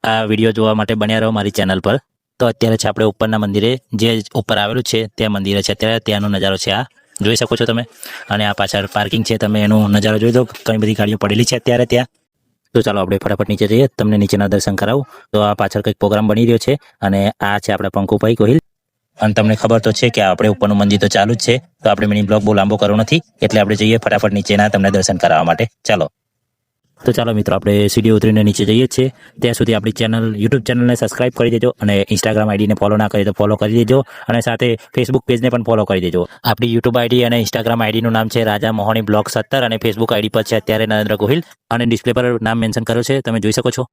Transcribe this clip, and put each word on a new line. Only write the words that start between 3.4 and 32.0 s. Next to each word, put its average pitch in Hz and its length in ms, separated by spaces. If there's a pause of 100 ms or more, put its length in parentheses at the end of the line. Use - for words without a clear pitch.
મંદિરે, 104 260 (280)
જે 113 100 (260)
ઉપર 113 220
આવેલું 110 260
છે - 160 (180)
તે 117 60 (120)
મંદિરે 98 280
છે - 120
અત્યારે, 110 300
ત્યાંનો 104 300
નજારો 95 280
છે 98 160
આ. 127 40 (400)
જોઈ 110 160
શકો 120 160
છો 117 100
તમે. 117 180 (460)
અને 104 200
આ 101 100
પાછળ 98 260 (100)
પાર્કિંગ 104 280
છે, 113 140
તમે 107 260
એનો 107 240
નજારો 104 320
જોઈ 117 180
લો, 127 100 (180)
ઘણી 110 180
બધી 107 160
ગાડીઓ 104 240
પડેલી 107 260
છે 127 140
અત્યારે 120 300
ત્યાં. 123 140 (680)
તો 117 120
ચાલો, 101 160
આપણે 95 200
ફટાફટ 104 280
નીચે 104 220
જઈએ, 123 140 (120)
તમને 107 240
નીચેના 101 320
દર્શન 101 280
કરાવું. 123 240 (280)
તો 104 80
આ 104 180
પાછળ 104 260
કંઈક 107 160
પ્રોગ્રામ 107 280
બની 110 200
રહ્યો 117 160
છે 135 80 (320)
અને 98 160 (260)
આ 101 160
છે 107 100
આપણા 98 220
પંકુભાઈ 104 460
ગોહિલ. 120 180 (640)
અને 107 100
તમને 107 280
ખબર 113 260
તો 113 120
છે 120 160
કે 107 120
આપણે 101 260
ઉપરનું 101 280
મંદિર 101 220
તો 104 120
ચાલુ 104 180
જ 113 120
છે, 120 100 (280)
તો 110 60
આપણે 104 220
મિની 104 180
બ્લોગ 107 160
બહુ 104 140
લાંબો 104 180
કરવો 104 240
નથી, 151 200 (200)
એટલે 110 200
આપણે 101 200
જઈએ 110 160
ફટાફટ 104 400
નીચેના 104 320
તમને 98 260
દર્શન 95 220
કરાવવા 85 320
માટે. 85 160 (240)
ચાલો. 87 180 (1000)
તો 123 120
ચાલો 117 200
મિત્રો, 101 180
આપણે 101 180 (200)
સીડી 113 220
ઉતરીને 107 280
નીચે 104 260
જઈએ 120 240
છીએ. 131 180 (300)
ત્યાં 120 160
સુધી 117 180
આપણી 107 240
ચેનલ, 113 260 (160)
YouTube 110 260
ચેનલને 123 340
સબસ્ક્રાઇબ 123 380
કરી 120 140
દેજો 117 160 (120)
અને 101 120 (220)